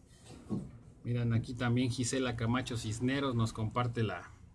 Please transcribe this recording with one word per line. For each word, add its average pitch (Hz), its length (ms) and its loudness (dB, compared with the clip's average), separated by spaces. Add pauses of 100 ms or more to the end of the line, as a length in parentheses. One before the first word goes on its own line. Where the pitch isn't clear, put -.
(1040)
Miren, 120 260 2
aquí 113 220 2
también 120 380 2
Gisela 123 440 0
Camacho 120 400 0
Cisneros 123 600 0
nos 110 180 2
comparte 117 500 0
la, 92 300 -4 (220)